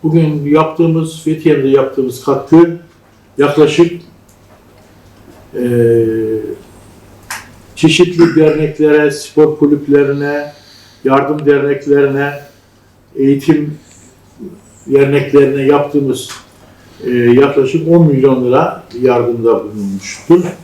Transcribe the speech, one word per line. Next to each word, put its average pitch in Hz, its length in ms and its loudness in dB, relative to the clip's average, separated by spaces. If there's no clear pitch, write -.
Bugün 151 420 0
yaptığımız, 160 760 -2
Fethiye'mize 147 440 -2
yaptığımız 135 560 -2
katkı 165 540 2
yaklaşık, 151 640 0
e, 123 100 -6
çeşitli 165 600 2
derneklere, 151 760 2
spor 151 460 0
kulüplerine, 143 960 -2
yardım 143 420 -2
derneklerine, 143 880 0
eğitim 151 640 0
derneklerine 139 760 2
yaptığımız, 143 680 -2
e, 123 60 -6
yaklaşık 131 760 2
on 165 200 4
milyon 131 380 2
lira - 380 -2
yardımda 120 640 0
bulunmuştur. 104 800 -2